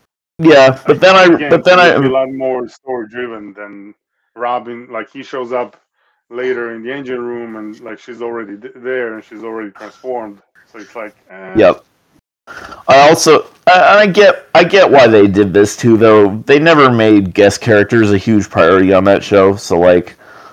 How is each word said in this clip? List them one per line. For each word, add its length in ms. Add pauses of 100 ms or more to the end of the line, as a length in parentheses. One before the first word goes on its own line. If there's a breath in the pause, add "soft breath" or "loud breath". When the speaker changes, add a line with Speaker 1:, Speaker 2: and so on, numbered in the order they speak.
(400)
Speaker 1:
Yeah, 480
but 120
then 140
I, 120
Speaker 2:
Again, 240
Speaker 1:
but 140
then 140
Speaker 2:
it 160
would 80
be 60
Speaker 1:
I 20
Speaker 2:
a 160
lot 60
more 340
story 420
driven 460
than 400 (400)
Robin. 560
Like, 180
he 140
shows 300
up 240 (540)
later 440
in 80
the 80
engine 300
room 360
and, 240
like, 180
she's 240
already 340
th-, 200
there 380
and 80
she's 220
already 260
transformed. 720 (320)
So 60
it's 180
like, 180 (160)
eh. 280
Speaker 1:
Yep. 260 (1040 loud breath)
I 200
also, 380 (220)
I, 300
I 80
get, 480
I 100
get 260
why 160
they 220
did 240
this 240
too, 200
though. 500
They 120
never 320
made 440
guest 260
characters 520
a 60
huge 320
priority 440
on 100
that 180
show, 340
so, 220
like, 380 (360 soft breath)